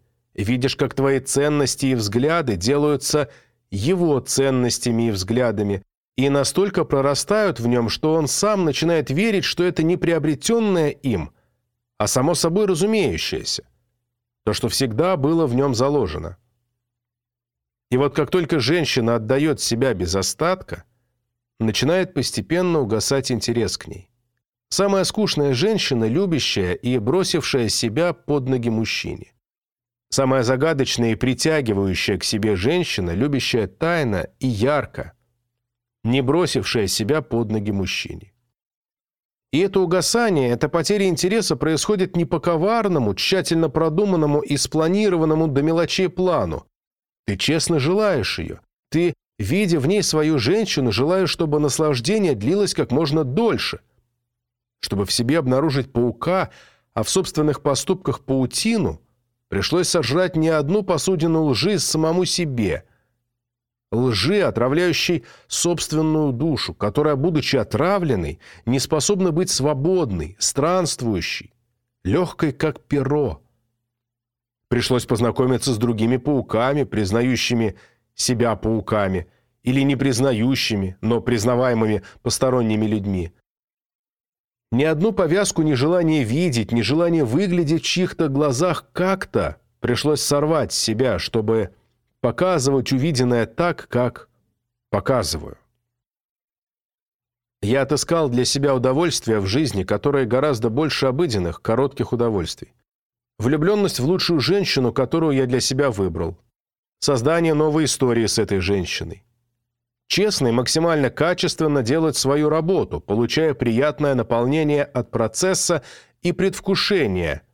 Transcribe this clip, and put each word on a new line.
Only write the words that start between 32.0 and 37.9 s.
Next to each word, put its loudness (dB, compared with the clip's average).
к -8
себе 0
женщина, -2
любящая -2
тайно -2
и -2
ярко, -2
не 2
бросившая 0
себя -2
под -2
ноги -2
мужчине. -6